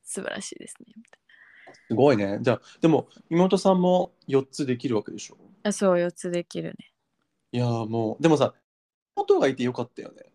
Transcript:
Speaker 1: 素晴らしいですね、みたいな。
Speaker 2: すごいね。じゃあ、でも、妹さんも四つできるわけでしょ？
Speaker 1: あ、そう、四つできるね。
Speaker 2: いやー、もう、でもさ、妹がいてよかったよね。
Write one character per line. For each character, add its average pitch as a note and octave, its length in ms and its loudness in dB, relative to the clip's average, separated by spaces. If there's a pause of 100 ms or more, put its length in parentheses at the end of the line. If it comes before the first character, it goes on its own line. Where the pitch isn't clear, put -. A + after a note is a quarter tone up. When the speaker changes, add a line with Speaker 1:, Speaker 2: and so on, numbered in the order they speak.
(140)
Speaker 1:
素 F#3+ 80 -10
晴 - 80 -8
ら - 100 -10
し - 120 -12
い - 60 -18
で - 100 -20
す - 120 -20
ね、 - 160 -20
み A3 60 -20
た - 140 -20
い - 40 -20 (460)
な。 - 80 -20 (140)
Speaker 2:
す A2+ 60 -2
ご C3+ 180 6
い A#2 40 4
ね。 G2+ 240 -2
じ B2 100 0
ゃ A2+ 40 4
あ、 - 60 -6 (200)
で E3 80 4
も、 D3 200 2 (220)
妹 F#3 280 2
さ F#3+ 140 2
ん F#3 80 2
も F3+ 320 2 (140)
四 C3+ 180 2
つ - 200 -6
で B2+ 120 -2
き B2+ 120 -8
る A#2 80 0
わ G#2 60 0
け - 100 -14
で - 60 -14
し - 120 -16
ょ？ - 60 -20 (280)
Speaker 1:
あ、 G#3 80 0
そ F#3+ 220 2
う、 F3 40 0
四 F3 140 -2
つ - 180 -10
で F3 140 -6
き E3+ 180 -10
る D#3+ 60 -8 (100)
ね。 - 140 -20 (600)
Speaker 2:
い B2 60 -4
や B2 80 0
ー、 A2+ 220 -2
も A2+ 300 -4
う、 C#3+ 40 -10
で E3 60 4
も D#3 80 6
さ、 C3 180 0 (600)
妹 G4+ 240 2
が C#3+ 80 4
い C3+ 80 -2
て A#2+ 80 -4
よ B2 80 -2
か B2 100 -6
っ A#2 80 -10
た - 120 -18
よ - 100 -18
ね。 - 120 -20 (100)